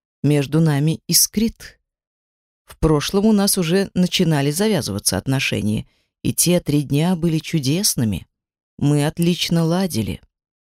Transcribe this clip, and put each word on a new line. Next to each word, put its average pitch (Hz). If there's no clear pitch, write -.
Между 147
нами 156
искрит. -
В -
прошлом 156
у 220
нас 202
уже 185
начинали 160
завязываться 147
отношения, 107
и 131
те 175
три 147
дня 147
были 160
чудесными. 143
Мы 147
отлично 170
ладили". 160